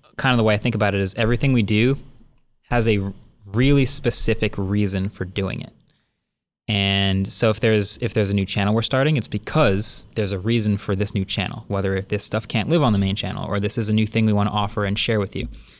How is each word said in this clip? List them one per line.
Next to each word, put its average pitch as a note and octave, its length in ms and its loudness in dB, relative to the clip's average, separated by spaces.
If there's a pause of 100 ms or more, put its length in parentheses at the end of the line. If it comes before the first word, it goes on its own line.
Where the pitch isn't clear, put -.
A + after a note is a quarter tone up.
(160)
kind C3 160 0
of B2 60 2
the A#2 40 2
way G#2+ 120 4
I - 20 2
think A2+ 180 -2
about G#2 220 0
it, G2 40 0
is F#2+ 140 -2
everything A#2+ 380 0
we B2 100 4
do A2 360 2 (640)
has A#2 260 0
a G#2+ 100 4
r-, G2 140 -4 (340)
really C3 380 4
specific - 760 0
reason G2 500 0
for - 160 -8
doing F#2+ 360 -6
it. - 120 -14 (960)
And G2 640 2
so - 180 2
if G#2 100 0
there's, A2 400 2
if A2+ 140 -4
there's G#2 160 2
a G2+ 40 0
new G2 120 2
channel G2+ 280 0
we're A#2 80 0
starting, C#3 340 0
it's A#2 120 -2
because G2+ 840 0
there's G2+ 180 -2
a G2 60 -2
reason G#2+ 380 0
for G2+ 180 -4
this G2+ 200 -2
new G2 100 -2
channel, - 440 -6
whether G2 320 -2
this G2+ 240 -2
stuff - 220 -2
can't A2 220 -2
live E3 140 2
on B2 100 2
the G2+ 60 2
main G2 180 0
channel F#2 320 -6
or G2 100 -2
this G2+ 180 -2
is G#2+ 120 0
a G#2+ 40 0
new G#2+ 140 2
thing A2 200 0
we G#2+ 60 2
wanna G#2 180 0
offer G#2 340 -2
and G2+ 140 -2
share A2+ 200 0
with G2 160 -4
you. G2 140 -6 (320)